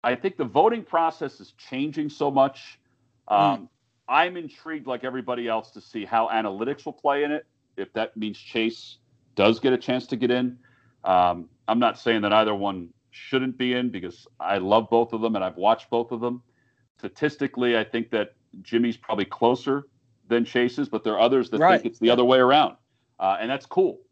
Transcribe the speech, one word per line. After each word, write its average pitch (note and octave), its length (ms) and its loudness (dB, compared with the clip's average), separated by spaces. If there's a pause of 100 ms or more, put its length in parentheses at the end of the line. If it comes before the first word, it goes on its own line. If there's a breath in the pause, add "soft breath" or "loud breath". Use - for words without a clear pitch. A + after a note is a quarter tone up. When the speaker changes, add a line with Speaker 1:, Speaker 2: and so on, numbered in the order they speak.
Speaker 1:
I B2 120 0
think F#3+ 200 -6
the D3 80 -4
voting F#3+ 400 0
process E3 560 -4
is - 120 -20
changing D3+ 580 -6
so D3 200 -4
much. C#3 480 0 (500)
Um, G2+ 340 2
Speaker 2:
Mm. - 60 -20 (400)
Speaker 1:
I'm F3 280 2
intrigued, D#3+ 520 -12
like B2 160 -6
everybody B2 440 -6
else, A2+ 220 -4
to G#2 100 -20
see G#2+ 240 -10
how A2+ 240 0
analytics A2+ 560 -4
will D3+ 80 -10
play C#3+ 300 -2
in D3 80 -2
it. D3+ 160 -6 (300)
If F#2+ 180 -10
that A2 220 -6
means G#2+ 200 -6
Chase - 600 -6 (380)
does A2+ 240 4
get C3 120 2
a B2 60 2
chance B2+ 300 -4
to B2+ 80 -4
get A#2+ 160 0
in, B2 260 -2 (460 soft breath)
um, F2 440 2 (200)
I'm A2+ 100 0
not A#2 200 0
saying A2+ 240 0
that G#2 100 2
either G#2+ 220 4
one G2 340 -6 (240)
shouldn't C3 440 -4
be B2 180 -2
in, B2 160 -2
because F2+ 360 -12 (140)
I F#2+ 180 -2
love G#2 320 2
both A#2 220 2
of A2 80 -6
them A2+ 160 -2
and F#2+ 80 -2
I've E2+ 120 -6
watched G#2 320 0
both A#2 220 -2
of A#2 100 -8
them. B2 220 -6 (560)
Statistically, B2 760 -2
I A2 80 0
think A#2 260 -6
that G#2+ 240 -4 (280)
Jimmy's A#2 340 0
probably G2+ 280 -4
closer B2+ 600 -2 (440)
than A#2 160 2
Chase B2 340 0
is, C#3+ 100 -4
but G#2+ 160 -6
there A2 100 -2
are - 60 -2
others A#2+ 300 4
that A2 100 -2
Speaker 2:
Right. E3+ 200 4
Speaker 1:
think A2+ 120 -6
it's - 60 -20
the A#2 120 4
other A#2+ 140 4
way B2+ 140 6
around. B2+ 380 4 (420)
Uh, F#2+ 220 0
and A#2 100 -6
that's C#3 160 -6
cool. F#3 340 0 (120)